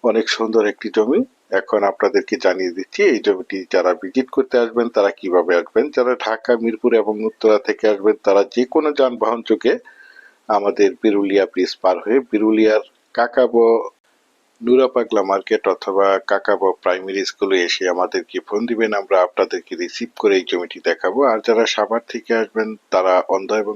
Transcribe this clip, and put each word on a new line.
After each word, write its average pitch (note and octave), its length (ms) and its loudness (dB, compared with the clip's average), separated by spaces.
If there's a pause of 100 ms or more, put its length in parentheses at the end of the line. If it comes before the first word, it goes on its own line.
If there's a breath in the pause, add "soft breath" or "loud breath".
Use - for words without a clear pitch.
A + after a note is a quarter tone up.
অনেক A2+ 240 0
সুন্দর A2+ 380 0
একটি G#2 280 -6
জমি। A#2+ 260 2 (320)
এখন F#2+ 320 -2
আপনাদেরকে G2 520 -2
জানিয়ে F2+ 400 -2
দিচ্ছি F#2+ 280 -8
এই C3 180 2
জমিটি F#2+ 360 -2 (120)
যারা F2+ 240 2
ভিজিট F#2+ 360 -4
করতে - 280 -2
আসবেন A#2 300 0
তারা G2+ 220 2
কিভাবে F2 440 0
আসবেন। F2 360 0
যারা B2+ 300 0
ঢাকা, A2+ 360 -2
মিরপুর A#2 380 -2
এবং A2 200 0 (100)
উত্তরা A2 340 2
থেকে G#2 300 -4
আসবেন G#2 340 2
তারা G2+ 200 4 (100)
যে A#2+ 140 0
কোনো D3+ 260 0
যানবাহন A#2+ 540 0
যোগে - 280 0 (760 loud breath)
আমাদের G2+ 400 2 (120)
বিরুলিয়া G2+ 460 2
ব্রিজ F2+ 340 -4
পার F#2 180 2
হয়ে A2 200 0 (100)
বিরুলিয়ার G#2+ 540 2 (320)
কাকাবো A#2+ 500 2 (960)
নুরা B2+ 280 4
পাগলা A2 340 0
মার্কেট G2 460 -2
অথবা G2 380 0 (220)
কাকাবো G2 400 0 (120)
প্রাইমারি F#2+ 440 -2
স্কুলে F#2+ 400 -2
এসে E2+ 240 -4
আমাদেরকে F2+ 480 -4 (100)
ফোন G2+ 200 -4
দিবেন, A2+ 280 -2
আমরা G2 280 -2
আপনাদেরকে F2+ 520 -2
রিসিভ F2+ 440 -10
করে G2+ 180 2
এই F#2 120 0
জমিটি F2 320 -6
দেখাবো। F#2 460 -2
আর A2+ 180 0
যারা A2+ 220 2
সাভার G#2+ 400 -2
থেকে - 280 -8
আসবেন A2 340 -2 (220)
তারা F#2 240 2 (140)
অন্ধ F#2+ 300 -2
এবং G#2+ 180 -4